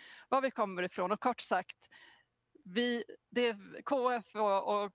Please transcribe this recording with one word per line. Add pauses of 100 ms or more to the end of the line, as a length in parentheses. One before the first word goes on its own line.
(280)
var
vi
kommer
ifrån.
Och
kort
sagt, (760)
vi, (260)
det (280)
K
F
och,
och